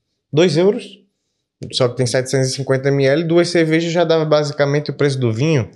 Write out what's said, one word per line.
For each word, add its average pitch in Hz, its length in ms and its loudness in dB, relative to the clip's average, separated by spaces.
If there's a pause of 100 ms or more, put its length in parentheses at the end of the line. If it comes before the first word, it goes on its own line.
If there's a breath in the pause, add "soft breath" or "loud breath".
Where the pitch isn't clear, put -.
(320)
dois 151 240 2
euros, 202 420 0 (760)
só 127 160 0
que 120 80 -10
tem 127 100 -2
setecentos 131 420 -2
e 127 60 -6
cinquenta 135 360 -2
mililitros, 139 380 0
duas 170 200 2
cervejas 165 440 0
já 175 100 2
dava 160 220 2
basicamente 147 680 0
o 139 40 -8
preço 139 240 0
do 120 140 0
vinho. 127 440 0